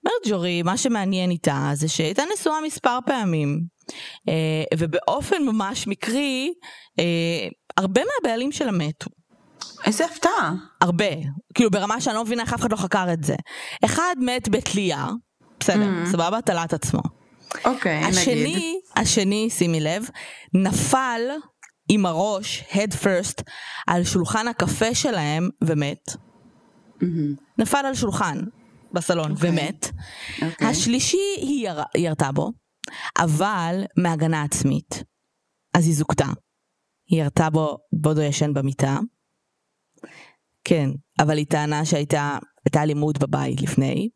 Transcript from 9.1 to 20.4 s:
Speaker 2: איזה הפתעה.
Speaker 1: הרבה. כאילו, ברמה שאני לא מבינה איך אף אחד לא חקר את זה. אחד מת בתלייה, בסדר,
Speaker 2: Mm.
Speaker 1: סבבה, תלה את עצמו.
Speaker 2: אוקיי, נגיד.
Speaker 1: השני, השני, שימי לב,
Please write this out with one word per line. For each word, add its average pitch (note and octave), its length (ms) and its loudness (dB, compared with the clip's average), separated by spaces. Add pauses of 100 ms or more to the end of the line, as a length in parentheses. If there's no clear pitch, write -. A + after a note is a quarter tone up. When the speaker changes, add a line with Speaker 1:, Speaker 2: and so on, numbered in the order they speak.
Speaker 2:
איזה G#3+ 200 0
הפתעה. E4+ 480 0 (280)
Speaker 1:
הרבה. F3 240 2 (480)
כאילו, A3+ 180 4
ברמה G3+ 300 0
שאני A#3 140 0
לא A3+ 80 -2
מבינה A#3 200 -2
איך A#3 100 -4
אף - 80 -4
אחד A#3 100 0
לא G#3+ 60 -2
חקר F#3 360 0
את E3 100 -2
זה. D3+ 120 0 (500)
אחד F4 340 2
מת B3 300 -2
בתלייה, F#3+ 580 0 (520)
בסדר, G#3 260 2 (180)
Speaker 2:
Mm. F3 80 0
Speaker 1:
סבבה, F#3 300 0
תלה F3 220 0
את E3 100 -2
עצמו. - 280 0 (640)
Speaker 2:
אוקיי, F#3+ 380 0
נגיד. F#3 140 2
Speaker 1:
השני, F3 580 0 (200)
השני, G#3+ 540 2
שימי E3+ 300 0
לב, D#3+ 300 -4 (440)